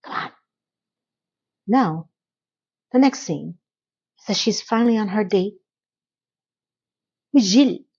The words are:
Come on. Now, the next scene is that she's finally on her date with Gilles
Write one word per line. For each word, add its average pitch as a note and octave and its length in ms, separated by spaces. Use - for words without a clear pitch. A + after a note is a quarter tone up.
Come - 100
on. - 180
Now, F#3 420
the B3+ 60
next C4+ 220
scene D#3 380
is - 60
that G3+ 100
she's - 260
finally A#3 360
on G#3+ 100
her G#3 160
date F#3+ 300
with C4+ 120
Gilles A3 400